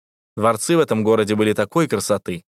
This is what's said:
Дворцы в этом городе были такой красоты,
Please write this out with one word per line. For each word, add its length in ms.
Дворцы 400
в 20
этом 240
городе 320
были 160
такой 380
красоты, 560